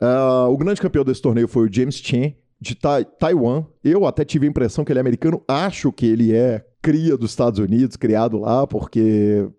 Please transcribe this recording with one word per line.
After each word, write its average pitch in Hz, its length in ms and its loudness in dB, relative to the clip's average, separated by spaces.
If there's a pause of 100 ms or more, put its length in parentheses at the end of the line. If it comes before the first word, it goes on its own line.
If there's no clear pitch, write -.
Ah, 131 480 2
o 135 80 2
grande 190 240 -2
campeão 147 240 0
desse 131 160 -2
torneio 117 280 2
foi 117 200 2
o 98 40 -6
James 127 240 -2
Chen, 135 400 -4 (240)
de 113 160 -10
Tai-, 147 280 0 (140)
Taiwan. 156 460 0 (180)
Eu 175 240 2
até 147 180 -2
tive 143 220 0
a 147 40 0
impressão 131 340 -2
que 151 80 -2
ele 127 80 0
é - 20 0
americano. 131 460 0
Acho 151 420 -2
que - 160 -2
ele 113 260 2
é 117 320 0 (160)
cria 156 360 0
dos 117 140 -4
Estados 117 280 -2
Unidos, 107 380 0
criado 110 420 0
lá, 117 280 0
porque, 104 800 0 (100)